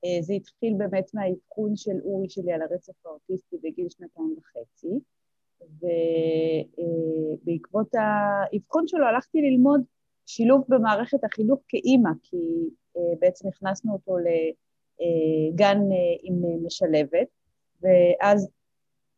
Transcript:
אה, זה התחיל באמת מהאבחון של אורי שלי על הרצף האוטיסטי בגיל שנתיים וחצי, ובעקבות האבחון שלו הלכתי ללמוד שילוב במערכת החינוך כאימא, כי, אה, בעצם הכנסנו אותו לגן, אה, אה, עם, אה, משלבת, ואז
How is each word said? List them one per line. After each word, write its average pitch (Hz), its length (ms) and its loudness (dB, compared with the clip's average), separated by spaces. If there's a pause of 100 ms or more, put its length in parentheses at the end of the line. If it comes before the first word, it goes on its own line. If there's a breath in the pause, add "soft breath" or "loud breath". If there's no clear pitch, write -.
אה, 175 180 -2
זה 175 120 -4
התחיל 214 420 -6
באמת 190 380 -4
מהאבחון 208 640 -4
של 196 280 -6
אורי 190 240 -4
שלי 175 240 -6
על 160 100 -4
הרצף 175 440 -10
האוטיסטי 180 560 -12
בגיל 339 260 -8
שנתיים 320 500 -10
וחצי, - 600 -10 (2500)
ובעקבות 180 520 -4
האבחון 208 960 -2
שלו 311 180 2
הלכתי 247 340 0
ללמוד 277 400 4 (460)
שילוב 254 420 4
במערכת 233 560 2
החינוך 220 440 0
כאימא, 240 420 4 (120)
כי, - 140 -10 (600)
אה, 170 220 0
בעצם 180 300 2
הכנסנו 196 440 -6
אותו 190 260 -4
לגן, 165 1600 0
אה, 196 200 0
אה, 175 260 0
עם, 175 220 -2
אה, 170 120 -2 (100)
משלבת, 160 600 0 (520)
ואז 185 720 4 (680)